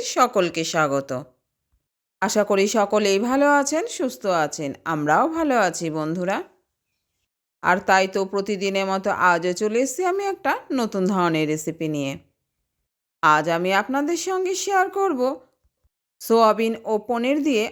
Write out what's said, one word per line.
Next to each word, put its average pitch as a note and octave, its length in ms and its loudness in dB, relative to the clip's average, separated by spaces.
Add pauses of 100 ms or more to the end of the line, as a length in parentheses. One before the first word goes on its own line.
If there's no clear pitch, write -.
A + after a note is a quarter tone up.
(160)
সকলকে G3 560 2
স্বাগত। C#3 400 0 (1080)
আশা G3+ 280 2
করি G3 160 2 (120)
সকলেই G3+ 420 2 (100)
ভালো C#4 180 2 (120)
আছেন, D4 240 -2 (140)
সুস্থ B3+ 260 -4 (220)
আছেন। D3 260 -6 (220)
আমরাও D3+ 320 2 (120)
ভালো D4+ 180 0 (120)
আছি F3 220 -6
বন্ধুরা। E3+ 480 -4 (1300)
আর F3+ 140 4 (100)
তাই F#3+ 200 6
তো F#3+ 120 -2 (120)
প্রতিদিনের G3 600 -2
মতো F#3+ 180 -2 (220)
আজও F3 300 0
চলে G#3+ 220 0
এসেছি C4+ 180 -4 (100)
আমি G4 120 -2 (100)
একটা C#4 200 -2 (260)
নতুন G#3+ 240 -2 (100)
ধরনের E3 380 0
রেসিপি D#3 440 -6
নিয়ে। C#3 160 -4 (1120)
আজ D#3 220 6 (120)
আমি F3+ 140 -2 (100)
আপনাদের C#4+ 460 -2
সঙ্গে F#4+ 260 -2 (100)
শেয়ার G4 240 0 (100)
করব F4+ 240 0 (1000)
সোয়াবিন A3+ 520 2 (180)
ও - 20 0 (140)
পনির B3 300 0 (100)
দিয়ে A3+ 240 2